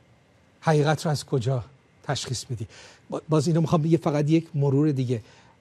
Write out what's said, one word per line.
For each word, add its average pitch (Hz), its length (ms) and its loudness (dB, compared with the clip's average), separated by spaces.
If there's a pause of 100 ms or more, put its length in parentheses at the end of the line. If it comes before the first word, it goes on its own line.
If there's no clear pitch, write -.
(600)
حقیقت 151 460 2
رو 160 40 0
از 139 160 -2
کجا 127 380 -2 (380)
تشخیص - 460 -6
می‌دی؟ 117 180 -8 (440)
با-، 147 180 -6
باز 151 200 2
اینو 165 120 2
می‌خوام 160 240 0
یه، 165 140 2
فقط 147 320 0
یک 160 240 2
مرور 143 380 2
دیگه. 127 300 -2 (380)